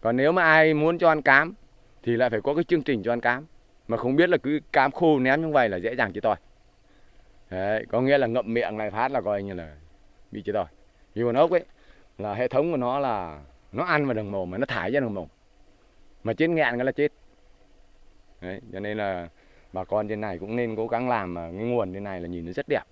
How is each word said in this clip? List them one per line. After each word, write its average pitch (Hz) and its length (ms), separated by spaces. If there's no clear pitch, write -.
Còn 117 160
nếu 143 140
mà 180 120
ai 160 300
muốn 156 240
cho 170 120
ăn 156 120
cám 147 320
thì 120 120
lại 120 140
phải 110 120
có 143 120
cái 165 100
chương 160 200
trình 117 200
cho 117 100
ăn 120 80
cám. 127 240
Mà 117 80
không 120 180
biết 175 140
là 175 80
cứ 143 220
cám 139 200
khô 156 280
ném 135 220
như 160 60
vậy 135 220
là 92 80
dễ 110 180
dàng 110 180
chết 101 80
toi. 107 140
Đấy, 101 400
có 120 120
nghĩa 139 160
là 127 100
ngậm 113 260
miệng 107 240
này 107 140
phát 120 200
là 127 100
coi 101 220
như 98 100
là 80 220
bị 107 140
chết 101 80
toi. 98 120
Vì 113 80
con 120 120
ốc 160 160
ấy, 175 140
là 101 160
hệ 120 140
thống 147 240
của 151 60
nó 123 220
là 92 420
nó 117 120
ăn 151 220
vào 131 80
đường 107 180
mồm 95 200
mà 95 60
nó 131 80
thải 104 260
ra 143 80
đường 117 140
mồm. 90 140
Mà 113 100
chết 160 160
nghẹn 139 280
cái 123 80
là 131 60
chết. 147 200
Đấy, 92 200
cho 95 60
nên 104 180
là 92 320
bà 92 100
con 104 240
trên 104 140
này 98 160
cũng 101 180
nên 117 200
cố 110 120
gắng 120 220
làm 98 240
mà 85 240
cái 110 80
nguồn 113 280
trên 98 100
này 95 180
là 87 60
nhìn 85 180
nó 87 60
rất 139 180
đẹp. 143 220